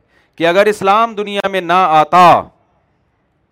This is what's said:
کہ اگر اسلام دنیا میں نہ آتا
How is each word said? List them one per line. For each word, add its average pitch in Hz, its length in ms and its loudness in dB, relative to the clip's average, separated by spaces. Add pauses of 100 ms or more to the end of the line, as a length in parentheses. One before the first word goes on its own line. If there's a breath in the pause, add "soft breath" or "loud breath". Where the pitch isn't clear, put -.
(360)
کہ 160 100 -4
اگر 190 200 0
اسلام 208 480 -2
دنیا 202 340 -8
میں 190 120 -4
نہ 170 120 -6
آتا 160 680 2 (1080)